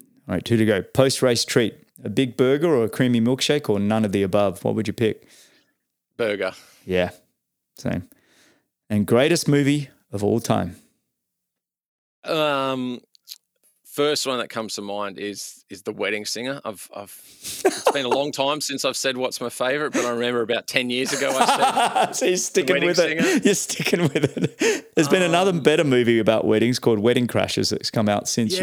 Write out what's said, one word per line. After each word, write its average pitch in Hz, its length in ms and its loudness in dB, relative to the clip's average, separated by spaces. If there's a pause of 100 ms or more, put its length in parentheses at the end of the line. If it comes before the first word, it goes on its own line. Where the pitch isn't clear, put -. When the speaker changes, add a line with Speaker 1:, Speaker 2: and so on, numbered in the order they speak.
(280)
Speaker 1:
All 95 60 -4
right, 87 100 -4
two 117 140 0
to 110 80 2
go. 98 160 2
Post-race 131 640 2
treat, - 280 0 (300)
a 107 60 -6
big 123 260 -2
burger 143 320 2
or 123 160 2
a 104 60 0
creamy 123 300 2
milkshake 131 500 0
or 101 100 0
none 110 240 0
of 98 80 -2
the 101 100 0
above? 98 400 0
What 110 120 -2
would 107 120 -4
you 104 60 -4
pick? 107 340 -2 (920)
Speaker 2:
Burger. 98 340 -2 (320)
Speaker 1:
Yeah, 90 260 0 (680)
same. - 300 -6 (840)
And 104 160 0
greatest 151 420 2
movie 143 400 2 (240)
of 101 100 -6
all 104 180 0
time? 95 360 -2 (1500)
Speaker 2:
Um, 135 760 -2 (840)
first 143 420 -2
one 127 120 -2
that 113 120 -4
comes 110 240 -8
to 104 80 -8
mind 101 360 -6
is, - 520 -10
is 95 120 -16
The 110 100 -6
Wedding 104 320 -4
Singer. 131 400 -8
I've, 98 300 -12
I've, - 280 -16 (420)
it's - 280 -2
been 139 140 -4
a - 20 -2
long 139 240 -2
time 143 280 -2
since 139 240 -6
I've 131 120 -2
said 131 200 -2
what's 127 240 -4
my 123 100 -6
favourite, 135 420 -2
but 170 120 0
I 120 60 -2
remember 120 320 0
about 113 240 -2
ten 123 240 -2
years 127 220 -4
ago 135 220 -2
I 240 720 2
said - 60 -6
Speaker 1:
<laughs> - 40 -8
So - 100 -2
you're 185 100 2
sticking 185 300 -2
Speaker 2:
The 175 80 4
Wedding 139 140 0
Speaker 1:
with 175 100 0
it. 160 240 0
Speaker 2:
Singer. 320 220 2
Speaker 1:
You're 196 100 4
sticking - 480 -2
with 139 340 0
it. - 580 -2
There's 156 140 2
been 185 140 4
another 175 300 4
Speaker 2:
Um, 170 80 -2
Speaker 1:
better 156 240 4
movie 120 340 4
about 110 260 4
weddings 110 340 4
called 117 200 2
Wedding 120 300 4
Crashers 101 420 0
that's - 200 -4
come 107 180 0
out 104 200 0
since 117 240 0
you 190 100 -2